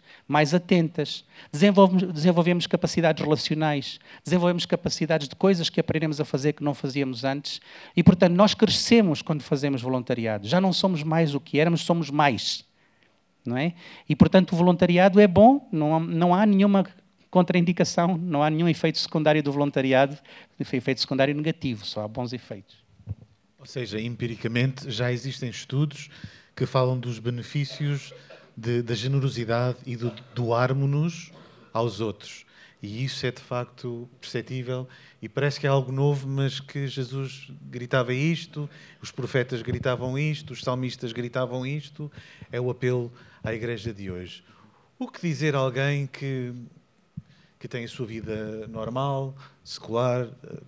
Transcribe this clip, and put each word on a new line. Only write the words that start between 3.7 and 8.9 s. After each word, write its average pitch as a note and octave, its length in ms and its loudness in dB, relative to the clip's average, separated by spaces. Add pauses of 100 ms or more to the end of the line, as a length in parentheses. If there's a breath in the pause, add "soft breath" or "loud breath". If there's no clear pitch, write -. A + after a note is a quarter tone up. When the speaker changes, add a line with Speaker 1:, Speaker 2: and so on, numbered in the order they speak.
Speaker 1:
desenvolvemos F3 400 2
capacidades D#3+ 600 -2
de - 80 -14
coisas F#3+ 340 2
que - 100 -2
aprendemos D#3 400 -2
a D3+ 60 -2
fazer C#3+ 280 0
que D3 100 -10
não D3 100 0
fazíamos C3 500 -4
antes C#3 380 -6 (340 loud breath)
e, F3 80 4
portanto, F3+ 300 8
nós G3+ 220 6
crescemos G#3+ 680 4